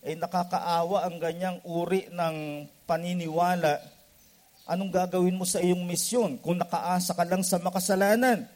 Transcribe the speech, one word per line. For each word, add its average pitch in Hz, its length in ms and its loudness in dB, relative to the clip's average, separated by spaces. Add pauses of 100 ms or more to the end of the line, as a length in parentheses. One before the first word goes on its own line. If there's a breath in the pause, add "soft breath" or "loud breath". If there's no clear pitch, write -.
eh, 147 80 -6
nakakaawa 175 960 -2
ang 170 80 -8
ganyang 170 480 -4
uri 170 480 -2
ng 156 560 -4 (160)
paniniwala. 170 960 0 (880)
Anong 185 240 -2
gagawin 185 480 2
mo 180 80 -2
sa 170 160 0
iyong 180 240 2
misyon 175 560 0
kung 175 160 0
nakaasa 180 560 0
ka 175 80 2
lang 185 160 2
sa 185 160 2
makasalanan? 196 1000 2